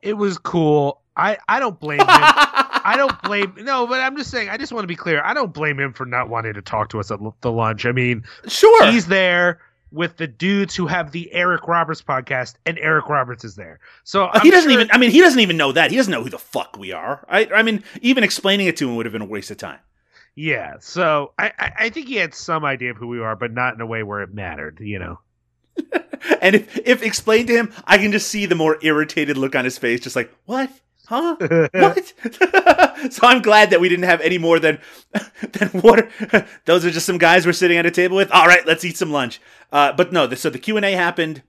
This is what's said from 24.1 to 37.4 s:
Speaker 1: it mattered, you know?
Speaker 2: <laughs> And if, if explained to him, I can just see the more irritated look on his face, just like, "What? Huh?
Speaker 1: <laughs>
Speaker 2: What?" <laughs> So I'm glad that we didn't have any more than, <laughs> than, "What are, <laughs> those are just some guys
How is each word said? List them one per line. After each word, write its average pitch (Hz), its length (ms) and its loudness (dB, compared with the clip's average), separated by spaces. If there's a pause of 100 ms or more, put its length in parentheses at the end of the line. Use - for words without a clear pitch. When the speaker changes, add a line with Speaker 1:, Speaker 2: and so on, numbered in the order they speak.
Speaker 1:
it 95 120 -12
mattered, 78 480 -12
you 104 180 -10
know? 85 200 -12 (580)
Speaker 2:
<laughs> - 240 -8 (400)
And 190 140 4
if, - 300 -2
if 247 180 2
explained 220 460 0
to 233 60 2
him, 233 160 0 (140)
I 190 140 4
can 208 120 0
just 202 180 -2
see 208 180 -6
the 170 80 0
more 156 260 0
irritated 151 560 0
look 135 180 -4
on 131 80 0
his 127 140 -6
face, 120 220 -2
just - 160 -12
like, 120 180 -6 (120)
"What? 262 260 -6 (340)
Huh? 311 340 -4
Speaker 1:
<laughs> 160 320 0
Speaker 2:
What?" - 460 0
<laughs> 359 920 2
So - 160 2
I'm 247 160 6
glad 208 260 6
that 180 120 4
we 180 80 2
didn't 180 160 0
have 175 160 2
any 170 180 0
more 165 200 2
than, 156 200 0 (340)
<laughs> - 380 -10
than, - 160 -2 (140)
"What 220 280 6 (240)
are, 202 220 2
<laughs> - 100 -20
those 170 200 2
are 175 40 2
just 165 160 -6
some 180 140 -2
guys 170 260 6